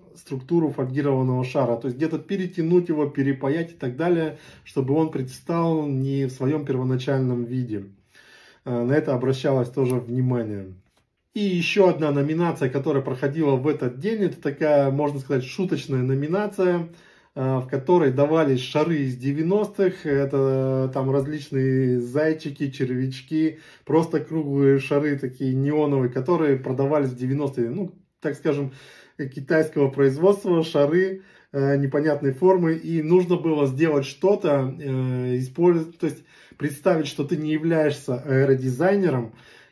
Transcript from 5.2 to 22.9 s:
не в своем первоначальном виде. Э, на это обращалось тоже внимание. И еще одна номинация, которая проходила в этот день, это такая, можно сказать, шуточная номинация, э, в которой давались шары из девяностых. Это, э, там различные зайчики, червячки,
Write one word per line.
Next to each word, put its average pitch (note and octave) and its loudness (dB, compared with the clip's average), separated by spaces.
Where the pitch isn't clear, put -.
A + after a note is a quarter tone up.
не C#3 -2
в B2 -4
своем C#3+ -2
первоначальном B2+ -2
виде. A2+ -6
Э, A#2+ -2
на B2+ 0
это D3+ 2
обращалось B2+ 0
тоже B2+ 0
внимание. A2+ -4
И A3 -6
еще F#3 2
одна D3+ 2
номинация, D3 0
которая C#3 -2
проходила C#3 0
в B2+ 0
этот C3 -2
день, G#3 -2
это - -4
такая, C#3+ 2
можно C#3+ -2
сказать, C3 -2
шуточная C#3+ -2
номинация, F3 0
э, C3 0
в B2+ -8
которой C#3+ 2
давались C#3+ 2
шары D#3 0
из C3 -2
девяностых. F#3 -2
Это, C3+ 0
э, C3 -10
там C3+ -2
различные C3+ 0
зайчики, C#3+ -2
червячки, C3 -4